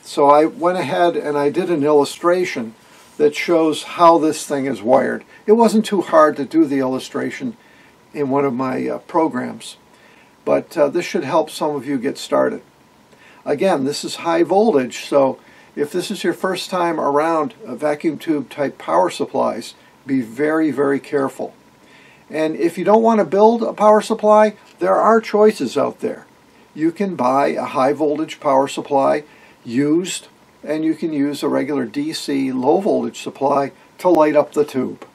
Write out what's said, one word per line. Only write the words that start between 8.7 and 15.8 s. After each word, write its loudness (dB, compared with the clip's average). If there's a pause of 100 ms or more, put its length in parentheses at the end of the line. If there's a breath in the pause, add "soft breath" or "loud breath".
uh, -6
programs, -4 (680 soft breath)
but, -2
uh, 4
this -4
should -4
help 0
some -6
of -8
you -4
get -6
started. -2 (840 soft breath)
Again, 0
this -4
is -8
high 0
voltage, 2
so 2 (380 soft breath)
if -4